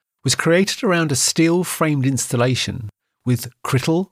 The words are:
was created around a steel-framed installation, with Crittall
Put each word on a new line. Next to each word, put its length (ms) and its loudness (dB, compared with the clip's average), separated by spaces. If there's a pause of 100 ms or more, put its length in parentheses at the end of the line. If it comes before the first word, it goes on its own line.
(240)
was 100 0
created 480 2
around 300 0
a 40 0
steel-framed 880 0
installation, 840 -2 (340)
with 280 -2 (100)
Crittall 500 0